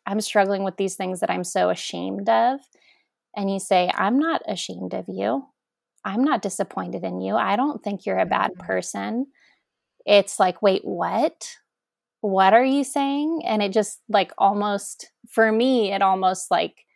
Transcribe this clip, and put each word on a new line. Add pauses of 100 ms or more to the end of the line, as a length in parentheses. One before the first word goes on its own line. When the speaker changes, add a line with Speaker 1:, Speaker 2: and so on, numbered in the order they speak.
Speaker 1:
"I'm
struggling
with
these
things
that
I'm
so
ashamed
of." (760)
And
you
say,
"I'm
not
ashamed
of
you. (580)
I'm
not
disappointed
in
you.
I
don't
think
you're
a
bad
Speaker 2:
Mm-hmm.
Speaker 1:
person." (800)
It's
like,
"Wait,
what? (640)
What
are
you
saying?"
And
it
just,
like,
almost, (160)
for
me,
it
almost,
like,